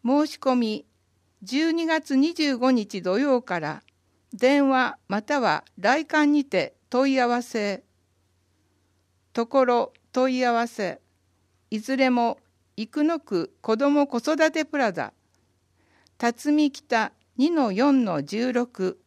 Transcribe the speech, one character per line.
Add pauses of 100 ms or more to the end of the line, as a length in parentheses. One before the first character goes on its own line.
申
し
込
み、 (560)
十
二
月
二
十
五
日
土
曜
か
ら (500)
電
話 (100)
ま
た
は (140)
来
館
に
て (160)
問
い
合
わ
せ。 (1500)
と
こ
ろ、 (200)
問
い
合
わ
せ。 (680)
い
ず
れ
も (380)
生
野
区
子
ど
も
子
育
て
プ
ラ
ザ、 (1040)
辰
巳
北 (240)
二
の
四
の
十
六。